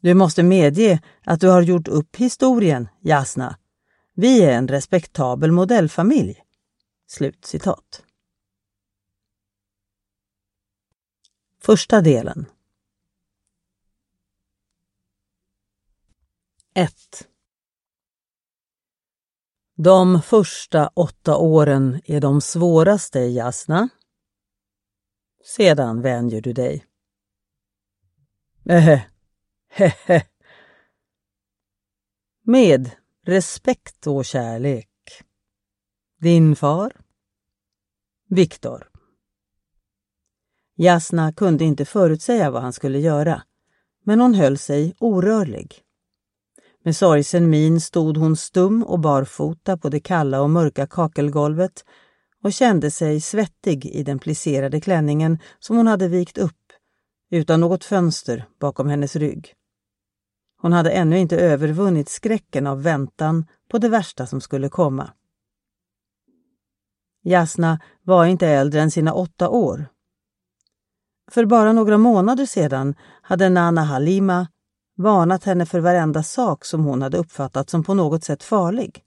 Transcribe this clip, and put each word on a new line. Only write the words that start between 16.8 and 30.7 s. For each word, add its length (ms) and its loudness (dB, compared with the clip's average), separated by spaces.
De 460 4
första 680 0
åtta 500 -2
åren 680 2
är 160 -4
de 200 0
svåraste, 760 0
Jasna. 680 -4
Sedan 580 0
vänjer 400 -4
du 120 -8
dig. 320 -6
Ehe, 400 6
hehe. 580 0